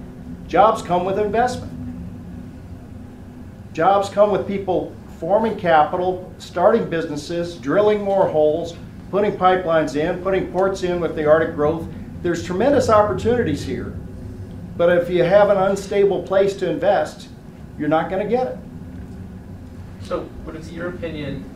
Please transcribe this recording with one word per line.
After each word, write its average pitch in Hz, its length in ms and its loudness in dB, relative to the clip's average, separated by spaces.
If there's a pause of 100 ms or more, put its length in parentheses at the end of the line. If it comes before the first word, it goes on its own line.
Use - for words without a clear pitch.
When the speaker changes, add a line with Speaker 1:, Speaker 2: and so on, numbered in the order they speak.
(480)
Speaker 1:
jobs 214 340 4
come 175 240 0
with 190 140 -2
investment. 220 520 -2 (2000)
Jobs 190 360 2
come 202 220 4
with - 160 0
people 185 460 -2 (260)
forming 208 380 2
capital, 180 800 2
starting 202 520 2
businesses, 165 640 -4
drilling 202 460 2
more 196 260 2
holes, 156 480 2 (360)
putting 202 220 2
pipelines 165 640 2
in, 170 280 -2
putting 190 280 -2
ports 190 320 0
in 175 160 -2
with 156 160 -2
the 160 140 -2
Arctic 160 260 4
growth. 156 320 0 (340)
There's 170 220 0
tremendous 233 460 4
opportunities 208 720 4
here. - 300 -6 (840)
But 175 200 6
if 170 120 2
you 175 140 4
have 202 260 6
an 202 80 6
unstable 196 680 2
place 196 340 2
to 175 120 -2
invest, 156 600 0 (480)
you're 151 120 -2
not 165 200 2
gonna 185 180 -2
get 254 200 2
it. - 100 -8 (1500)
Speaker 2:
So - 240 -6 (180)
would 160 100 -10
it 160 120 -12
be - 60 -14
your 170 160 -8
opinion? 151 540 -8 (120)